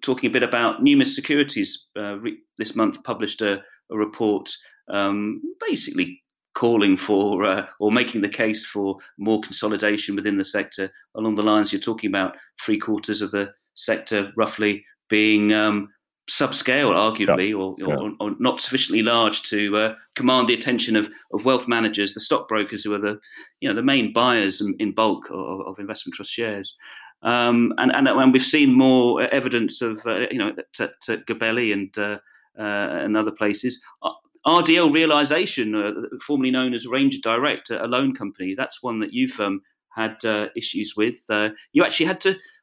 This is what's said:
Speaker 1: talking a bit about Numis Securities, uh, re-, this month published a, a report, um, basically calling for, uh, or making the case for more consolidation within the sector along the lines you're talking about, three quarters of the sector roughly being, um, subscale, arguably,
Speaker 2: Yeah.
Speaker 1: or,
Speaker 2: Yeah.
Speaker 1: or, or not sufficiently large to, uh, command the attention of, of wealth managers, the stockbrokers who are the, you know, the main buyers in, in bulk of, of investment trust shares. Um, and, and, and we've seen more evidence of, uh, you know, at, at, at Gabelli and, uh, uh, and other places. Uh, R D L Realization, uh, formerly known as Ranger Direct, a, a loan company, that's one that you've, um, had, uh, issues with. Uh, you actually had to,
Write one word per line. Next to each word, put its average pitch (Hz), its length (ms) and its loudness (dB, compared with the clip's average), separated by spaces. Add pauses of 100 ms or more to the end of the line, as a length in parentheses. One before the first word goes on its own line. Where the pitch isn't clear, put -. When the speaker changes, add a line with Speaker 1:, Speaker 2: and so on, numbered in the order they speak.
Speaker 1:
talking 127 300 -2
a - 20 0
bit 127 120 2
about 117 400 0
Numis 139 320 6
Securities, 139 720 -2 (100)
uh, 104 200 -8
re-, 113 200 -8 (200)
this 113 180 -8
month 107 260 0
published 110 400 -6
a, 101 180 0 (300)
a 110 60 -8
report, 104 520 0 (400)
um, 104 540 -2 (240)
basically - 560 -4 (320)
calling 104 420 4
for, 101 480 0
uh, 98 220 0 (140)
or 104 100 2
making 120 300 0
the 101 80 0
case 110 360 -2
for 98 320 -4 (220)
more 104 220 0
consolidation 104 720 -2
within 101 240 -2
the 95 60 -2
sector 95 480 -6 (240)
along 110 180 -2
the 107 80 0
lines 107 300 2
you're 98 100 -4
talking 113 260 -4
about, 95 280 -2 (240)
three 107 180 0
quarters 107 440 -4
of 95 100 -6
the 101 200 -4 (220)
sector 101 600 -4
roughly 104 480 0 (240)
being, 107 440 4
um, 104 360 0 (400)
subscale, 131 640 0
arguably, 101 580 2
Speaker 2:
Yeah. 110 40 -2
Speaker 1:
or, 95 240 -4
Speaker 2:
Yeah. 90 160 -2
Speaker 1:
or, 95 240 -4
or 104 220 -6
not 123 200 0
sufficiently 113 420 0
large 113 480 2
to, 104 260 0
uh, 110 180 0 (220)
command 127 320 4
the 120 60 2
attention 113 420 0
of, 107 120 0 (240)
of 107 120 -4
wealth 127 240 2
managers, 110 460 -2
the 110 60 -10
stockbrokers 107 600 -2
who 104 100 -4
are 104 60 -2
the, 104 220 -4 (400)
you 135 80 -4
know, 147 60 0
the 117 100 -2
main 131 280 2
buyers 113 480 2
in, 101 200 -2
in 104 120 0
bulk 107 380 0
of, 95 300 -8
of 98 180 -12
investment 107 360 -12
trust - 180 -12
shares. 104 440 -6 (460)
Um, 120 560 4
and, 131 140 2
and, 135 160 4
and 131 240 6
we've 127 100 6
seen 143 300 6
more 127 500 6 (100)
evidence 120 480 0
of, 110 260 -4
uh, 110 240 0
you 131 80 -4
know, 107 100 0
at, - 320 -10
at, - 280 -8
at - 180 -4
Gabelli 113 460 -2
and, 98 240 -6
uh, 104 220 -4 (400)
uh, 107 40 -10 (420)
and 107 120 0
other 107 140 0
places. 107 540 -4 (180)
Uh, 120 80 -2 (340)
R 165 180 6
D 160 140 4
L 170 140 6
Realization, 147 840 2
uh, 107 180 -2 (340)
formerly 135 240 0
known 127 240 0
as 117 140 -6
Ranger 135 340 2
Direct, 117 480 -2
a, 113 140 -4
a - 20 -4
loan 127 260 0
company, 98 440 -8
that's - 260 -8
one 117 180 -6
that 98 120 -4
you've, 127 260 -2
um, 98 240 -2 (320)
had, 110 300 -6
uh, 104 320 -2
issues 104 400 -6
with. 113 220 0 (120)
Uh, 107 200 0 (220)
you 147 120 4
actually - 220 0
had 185 140 -2
to, 190 160 2 (260)